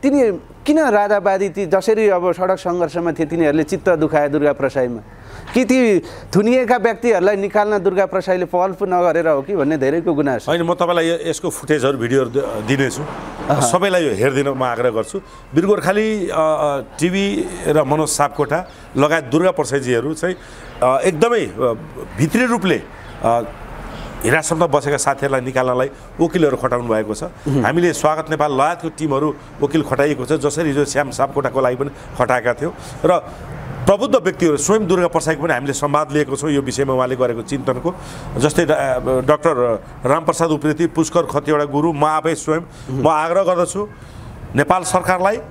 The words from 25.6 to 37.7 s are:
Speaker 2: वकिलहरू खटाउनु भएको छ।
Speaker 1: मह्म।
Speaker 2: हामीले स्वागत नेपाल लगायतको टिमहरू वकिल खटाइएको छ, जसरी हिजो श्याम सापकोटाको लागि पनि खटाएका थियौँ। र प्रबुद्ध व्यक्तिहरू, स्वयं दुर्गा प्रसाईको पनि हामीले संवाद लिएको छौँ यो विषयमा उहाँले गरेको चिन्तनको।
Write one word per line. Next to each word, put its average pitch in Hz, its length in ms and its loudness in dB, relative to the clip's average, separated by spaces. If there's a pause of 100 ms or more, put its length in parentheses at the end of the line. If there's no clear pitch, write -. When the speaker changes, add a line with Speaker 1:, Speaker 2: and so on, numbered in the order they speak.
Speaker 2:
वकिलहरू 160 380 2
खटाउनु 123 300 -2
भएको 110 260 0
छ। 104 100 -8
Speaker 1:
मह्म। 139 420 -2
Speaker 2:
हामीले 165 280 2
स्वागत 156 360 -4
नेपाल 151 220 0
लगायतको 160 380 -2
टिमहरू 151 460 -2 (260)
वकिल 143 200 0
खटाइएको 139 440 0
छ, 131 60 -4
जसरी 151 380 -2
हिजो 139 160 0
श्याम 139 260 -2
सापकोटाको 131 500 -2
लागि 127 140 0
पनि 139 140 -4 (280)
खटाएका 123 360 2
थियौँ। 156 200 -4 (320)
र 175 160 4 (580)
प्रबुद्ध 208 360 2
व्यक्तिहरू, 175 420 2
स्वयं 208 300 2
दुर्गा 175 200 2
प्रसाईको 151 360 0
पनि 160 100 0
हामीले 135 200 -2
संवाद 147 380 0
लिएको 139 240 0
छौँ 147 160 -4
यो 143 100 2
विषयमा 135 320 -2
उहाँले 127 220 0
गरेको 120 260 0
चिन्तनको। 131 540 -4 (420)